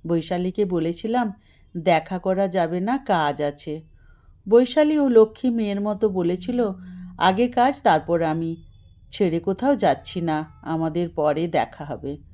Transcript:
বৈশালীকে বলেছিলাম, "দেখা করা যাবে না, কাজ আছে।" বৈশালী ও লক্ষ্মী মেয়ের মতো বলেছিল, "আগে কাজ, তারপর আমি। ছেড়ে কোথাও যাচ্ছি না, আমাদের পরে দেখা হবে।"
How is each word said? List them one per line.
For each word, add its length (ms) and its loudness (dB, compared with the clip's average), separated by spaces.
বৈশালীকে 580 -2
বলেছিলাম, 680 -2
"দেখা 420 0
করা 300 0
যাবে 320 0
না, 180 -2
কাজ 440 0
আছে।" 400 -6
বৈশালী 500 4
ও 100 4
লক্ষ্মী 420 4
মেয়ের 300 -2
মতো 280 -2
বলেছিল, 640 -2
"আগে 300 2
কাজ, 340 0
তারপর 400 2
আমি। 340 -4
ছেড়ে 300 0
কোথাও 340 0
যাচ্ছি 460 0
না, 260 -2
আমাদের 460 -4
পরে 400 0
দেখা 360 -4
হবে।" 340 -10